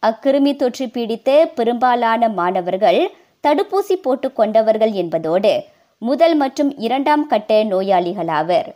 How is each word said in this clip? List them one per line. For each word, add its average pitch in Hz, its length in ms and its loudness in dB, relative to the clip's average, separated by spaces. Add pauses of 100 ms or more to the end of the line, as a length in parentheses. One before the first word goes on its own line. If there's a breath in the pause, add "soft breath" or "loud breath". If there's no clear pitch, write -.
அக்கிருமி 277 540 0
தொற்று 262 320 -4
பீடித்த 233 420 -6 (240)
பெரும்பாலான 233 760 0
மாணவர்கள் 185 720 0 (440 soft breath)
தடுப்பூசி 370 580 0
போட்டுக் 262 340 -4
கொண்டவர்கள் 220 560 2
என்பதோடு 170 640 0 (480 soft breath)
முதல் 294 340 2
மற்றும் 285 400 -2
இரண்டாம் 277 500 0
கட்ட 214 380 0
நோயாளிகளாவர். 180 1120 0